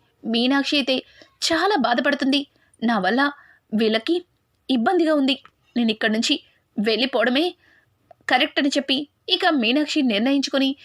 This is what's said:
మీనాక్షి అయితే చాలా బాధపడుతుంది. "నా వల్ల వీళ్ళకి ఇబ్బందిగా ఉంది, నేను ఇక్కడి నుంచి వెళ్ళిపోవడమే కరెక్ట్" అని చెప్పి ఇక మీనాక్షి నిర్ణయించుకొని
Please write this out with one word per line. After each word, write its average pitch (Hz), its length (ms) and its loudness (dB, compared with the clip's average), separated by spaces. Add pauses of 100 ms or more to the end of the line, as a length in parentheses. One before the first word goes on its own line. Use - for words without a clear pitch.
(240)
మీనాక్షి 254 520 0
అయితే 269 200 0 (480)
చాలా 349 340 0
బాధపడుతుంది. 277 680 0 (380)
"నా 226 140 0
వల్ల 240 340 0 (420)
వీళ్ళకి 220 520 0 (440)
ఇబ్బందిగా 311 440 2
ఉంది, 269 280 0 (340)
నేను 233 140 0
ఇక్కడి 220 220 -2
నుంచి 233 320 -2 (340)
వెళ్ళిపోవడమే 247 760 0 (760)
కరెక్ట్" 294 300 0
అని 294 100 0
చెప్పి 277 400 -2 (200)
ఇక 370 180 0
మీనాక్షి 294 560 0
నిర్ణయించుకొని 269 840 0